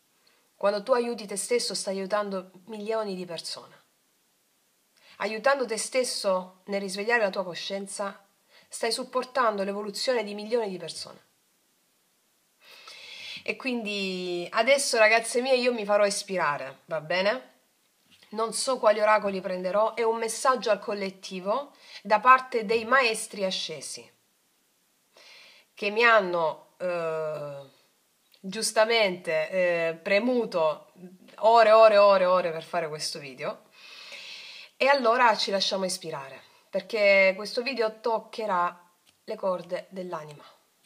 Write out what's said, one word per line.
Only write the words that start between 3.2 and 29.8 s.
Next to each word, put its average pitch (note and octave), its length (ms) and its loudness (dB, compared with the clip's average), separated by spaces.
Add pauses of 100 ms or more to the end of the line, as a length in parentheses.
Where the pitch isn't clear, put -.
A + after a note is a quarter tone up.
persone. - 580 -14 (1300)
Aiutando A3 480 0
te G#3+ 120 -6
stesso G3+ 880 -4
nel G3 160 -4
risvegliare G3+ 400 -2
la G3 80 0
tua G3 140 -6
coscienza, G3 840 -10 (500)
stai A3+ 160 -4
supportando B3 720 -2
l'evoluzione G#3 640 -4
di G#3 80 -10
milioni G#3+ 360 -4
di F#3 80 -8
persone. - 460 -14 (2250)
E G#3 140 -8
quindi F#3+ 960 -6
adesso, C4 460 2
ragazze A3+ 440 4
mie, C4 140 2
io B3 160 2
mi A3+ 140 -4
farò G#3 200 4
ispirare, D3+ 800 -4
va D#3+ 140 -6
bene? F#3+ 540 -2 (760)
Non A3 220 -4
so B3+ 260 -4
quali G#3+ 220 4
oracoli G#3 400 2
prenderò, F#3 540 -2
è A#3 100 -2
un A3+ 140 2
messaggio A3+ 540 0
al G3+ 80 2
collettivo G3+ 920 -6 (300)
da G#3 180 2
parte B3+ 460 4
dei A3+ 180 0
maestri A3 640 0
ascesi, D3+ 640 -10 (1600)
che G#3 160 -6
mi G#3+ 140 0
hanno, F3+ 760 2
eh, D#3+ 840 -6 (800)
giustamente, F#3+ 1080 0
eh, F3 440 0